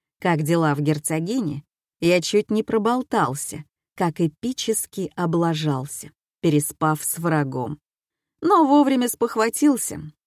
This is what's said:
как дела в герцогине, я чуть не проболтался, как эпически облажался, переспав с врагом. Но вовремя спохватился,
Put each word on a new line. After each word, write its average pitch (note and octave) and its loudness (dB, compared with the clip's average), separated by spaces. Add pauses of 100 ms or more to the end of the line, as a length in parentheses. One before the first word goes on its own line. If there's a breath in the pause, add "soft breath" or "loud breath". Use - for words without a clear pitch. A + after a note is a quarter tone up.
(200)
как E3 0
дела D#3+ 2
в C#3+ -4
герцогине, D#3 -2 (360)
я F3 4
чуть G#3 0
не G#3+ 0
проболтался, G#3+ -2 (320)
как F3 -2
эпически G3 -4
облажался, D#3 -2 (280)
переспав D#3 0
с - -6
врагом. C#3+ -2 (640)
Но E4 6
вовремя C4+ 4
спохватился, A#3 0 (260)